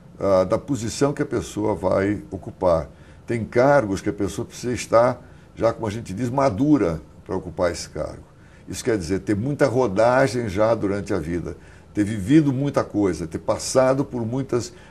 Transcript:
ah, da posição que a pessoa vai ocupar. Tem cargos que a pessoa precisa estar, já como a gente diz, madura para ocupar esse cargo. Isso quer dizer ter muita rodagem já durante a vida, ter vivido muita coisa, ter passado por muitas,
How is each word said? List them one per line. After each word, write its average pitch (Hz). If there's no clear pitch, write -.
ah, 95
da 110
posição 139
que 147
a -
pessoa 107
vai 98
ocupar. 90
Tem 117
cargos 123
que -
a 101
pessoa 101
precisa -
estar, 120
já 113
como 110
a -
gente 101
diz, 117
madura 123
para 101
ocupar 87
esse -
cargo. 80
Isso -
quer 113
dizer 92
ter 107
muita 139
rodagem 123
já 107
durante 101
a 95
vida, 78
ter 104
vivido 117
muita 135
coisa, 90
ter 92
passado 131
por 120
muitas, 120